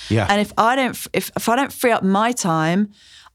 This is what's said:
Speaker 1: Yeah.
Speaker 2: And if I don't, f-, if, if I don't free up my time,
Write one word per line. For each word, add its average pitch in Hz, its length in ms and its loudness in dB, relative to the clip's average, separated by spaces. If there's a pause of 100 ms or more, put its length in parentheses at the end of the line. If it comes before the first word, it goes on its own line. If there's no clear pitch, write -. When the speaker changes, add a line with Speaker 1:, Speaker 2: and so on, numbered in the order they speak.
(100)
Speaker 1:
Yeah. 104 200 2
Speaker 2:
And 202 100 4
if 208 160 -2
I 226 200 2
don't, 254 140 0
f-, - 220 -10
if, - 240 -2
if 214 120 -4
I 233 80 2
don't 269 160 -2
free - 200 0
up - 100 0
my 196 300 0
time, 175 580 0 (440)